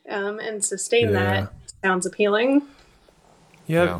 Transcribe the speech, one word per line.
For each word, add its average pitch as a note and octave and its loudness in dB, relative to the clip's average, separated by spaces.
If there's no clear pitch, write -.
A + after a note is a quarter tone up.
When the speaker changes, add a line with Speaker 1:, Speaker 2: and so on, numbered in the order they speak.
Speaker 1:
um, G#3 -6
and G#3+ -8
sustain A#3 0
Speaker 2:
Yeah. G2+ 2
Speaker 1:
that G2 0
sounds F#3 0
appealing. G#3+ 2
Speaker 2:
You D#3+ 0
have, F3 4